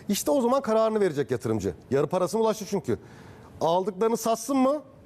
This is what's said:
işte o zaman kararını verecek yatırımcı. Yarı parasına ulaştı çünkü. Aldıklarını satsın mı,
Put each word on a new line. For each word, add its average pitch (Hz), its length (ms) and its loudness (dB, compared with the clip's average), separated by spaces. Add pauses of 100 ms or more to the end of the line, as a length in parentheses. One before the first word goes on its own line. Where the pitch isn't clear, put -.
işte 208 220 -2
o 285 100 2
zaman 247 220 2
kararını 220 380 2
verecek 143 300 0
yatırımcı. 110 440 -2 (160)
Yarı 139 160 2
parasına 180 340 0
ulaştı 214 280 0
çünkü. 165 300 -2 (640)
Aldıklarını 185 560 0
satsın 226 400 -2
mı, 269 260 2 (240)